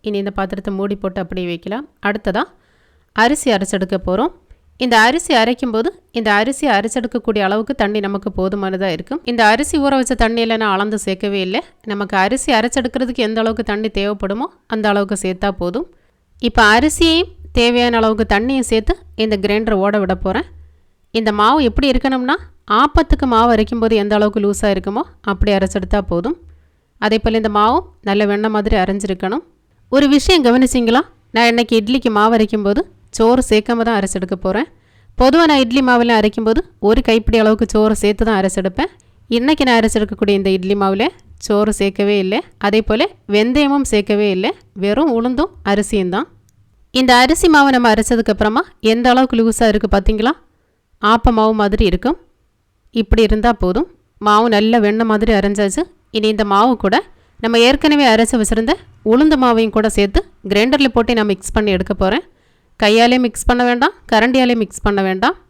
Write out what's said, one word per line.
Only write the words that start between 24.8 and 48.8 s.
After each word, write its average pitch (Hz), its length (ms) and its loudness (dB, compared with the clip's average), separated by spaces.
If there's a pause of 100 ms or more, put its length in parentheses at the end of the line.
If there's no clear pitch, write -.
அப்படி 196 260 0
அரைச்செடுத்தா 190 440 -2 (100)
போதும். 185 260 -4 (680)
அதே 214 180 0
போல 226 160 0
இந்த 214 160 -2
மாவும் 240 300 2 (220)
நல்ல 202 220 0
வெண்ணெய் 214 260 -2
மாதிரி 208 260 0
அரைஞ்சிருக்கணும். 196 600 -4 (540)
ஒரு 285 180 4
விஷயம் 311 320 2
கவனிச்சிங்களா? 247 560 2 (340)
நான் 233 160 2
இன்னைக்கு 233 280 0
இட்லிக்கு 240 380 -2
மாவு 220 200 4
அரைக்கும் 214 300 0
போது 208 120 0 (380)
சோறு 240 320 2
சேர்க்காம 226 380 0
தான் 226 100 0
அரைச்செடுக்க 190 460 -6
போறேன். 208 220 -2 (540)
பொதுவா 285 300 4
நான் 277 140 2
இட்லி 247 240 0
மாவுல 240 320 2
அரைக்கும் 214 280 -2
போது 240 120 2 (280)
ஒரு 226 200 4
கைப்பிடி 226 340 2
அளவுக்கு 214 320 2
சோறு 214 280 2
சேர்த்து 208 260 -2
தான் 214 120 0
அரைச்செடுப்பேன். 190 500 -4 (480)
இன்னைக்கு 285 300 0
நான் 233 120 4
அரைச்செடுக்கக்கூடிய 208 600 -2
இந்த 190 160 -2
இட்லி 190 260 -4
மாவுல 196 240 0 (400)
சோறு 208 340 0
சேர்க்கவே 202 440 0
இல்லை. 208 160 -2 (260)
அதே 214 240 2
போல 269 180 0 (280)
வெந்தயமும் 277 560 2
சேர்க்கவே 208 440 0
இல்லை. 208 140 -2 (340)
வெறும் 247 320 0
உளுந்தும் 254 380 -2 (180)
அரிசியும் 202 440 -2
தான். 240 120 -6 (720)
இந்த 247 120 4 (100)
அரிசி 330 320 2
மாவை 277 240 4
நம்ம 240 160 2
அரைச்சதுக்கு 220 400 0
அப்புறமா 220 300 0 (280)